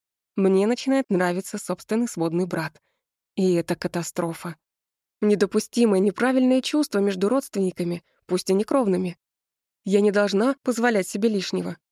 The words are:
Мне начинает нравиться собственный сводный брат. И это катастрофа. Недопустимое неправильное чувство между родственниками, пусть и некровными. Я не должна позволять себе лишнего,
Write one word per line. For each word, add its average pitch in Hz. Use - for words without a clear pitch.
Мне 190
начинает 262
нравиться 180
собственный 220
сводный 165
брат. 170
И 185
это 170
катастрофа. 170
Недопустимое 208
неправильное 254
чувство 294
между 202
родственниками, 185
пусть 185
и 190
некровными. 190
Я 196
не 208
должна 202
позволять 226
себе 208
лишнего, 180